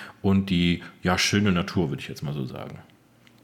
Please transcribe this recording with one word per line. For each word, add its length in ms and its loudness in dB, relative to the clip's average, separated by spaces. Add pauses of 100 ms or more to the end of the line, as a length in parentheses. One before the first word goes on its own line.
(220)
und 260 4
die, 340 2 (200)
ja, 160 2
schöne 340 2
Natur, 380 0
würde 100 -6
ich 80 -12
jetzt 140 -12
mal 100 -6
so 140 -4
sagen. 320 -12 (640)